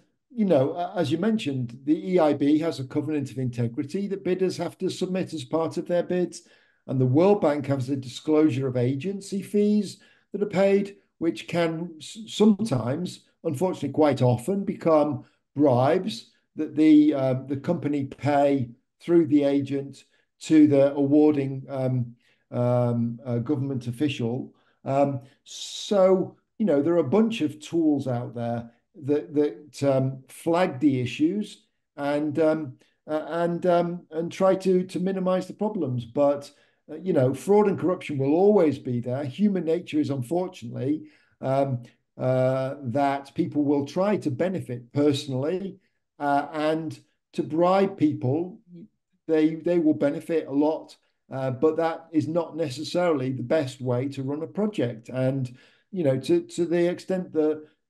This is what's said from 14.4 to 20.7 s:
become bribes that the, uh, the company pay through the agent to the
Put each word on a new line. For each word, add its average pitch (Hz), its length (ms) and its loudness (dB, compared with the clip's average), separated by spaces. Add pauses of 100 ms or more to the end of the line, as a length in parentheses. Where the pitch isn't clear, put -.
become 151 600 0 (300)
bribes 143 760 2 (260)
that 147 180 -8
the, 151 380 8
uh, 131 200 0 (140)
the 139 100 -4
company 143 480 -2
pay 143 640 0 (320)
through 170 240 4
the 143 180 4
agent 139 600 -2 (360)
to 156 260 6
the 139 260 4